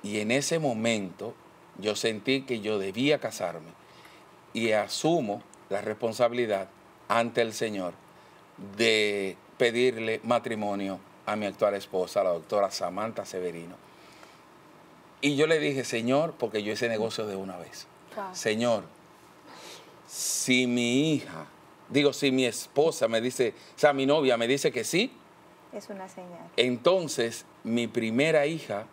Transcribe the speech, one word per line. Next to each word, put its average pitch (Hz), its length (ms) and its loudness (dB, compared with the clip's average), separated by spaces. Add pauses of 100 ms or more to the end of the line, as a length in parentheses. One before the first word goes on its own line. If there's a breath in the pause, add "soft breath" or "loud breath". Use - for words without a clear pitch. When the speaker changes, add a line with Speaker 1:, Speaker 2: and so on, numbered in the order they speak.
Speaker 1:
Y 104 160 -4
en 107 120 -2
ese 147 280 0
momento 110 720 -2 (440)
yo 101 180 -2
sentí 113 460 -2
que 127 180 -6
yo 107 200 -2
debía 117 400 0
casarme 85 500 -6 (840 loud breath)
y 113 180 0
asumo 107 720 0 (280)
la 101 120 -2
responsabilidad 110 840 0 (400)
ante 117 340 2
el 110 120 0
Señor 98 400 -4 (840 loud breath)
de 104 580 2 (220)
pedirle 113 680 2
matrimonio 104 760 -2 (260)
a 107 100 -2
mi 107 120 -4
actual 101 260 2
esposa, 95 500 -2
la 92 80 2
doctora 95 380 0
Samantha 98 560 -6
Severino. 87 500 -8 (1500 loud breath)
Y 143 160 2
yo 156 100 6
le 160 100 4
dije, 143 280 0
"Señor", 131 520 0
porque 107 260 -2
yo 107 100 -2
hice 117 160 -2
negocio 110 360 -2
de 101 120 -6
una 95 200 -8
vez. - 300 -16 (280)
Speaker 2:
Wow. 202 100 -8 (100)
Speaker 1:
"Señor, 113 480 0 (1200 loud breath)
si - 600 2
mi 123 460 2
hija, - 320 -6 (440)
digo, 143 240 4
si 139 180 0
mi 131 140 2
esposa 139 600 0
me 113 140 2
dice, 120 320 0 (220 loud breath)
o - 40 -18
sea, 147 140 8
mi 135 120 0
novia 135 320 4
me 117 100 0
dice 139 240 2
que 120 120 -4
sí, 196 280 0 (600)
Speaker 2:
Es 208 180 -12
una 190 200 -12
señal. 175 380 -16 (100)
Speaker 1:
entonces 123 880 2 (180)
mi 117 240 0
primera 135 580 2
hija 110 480 -4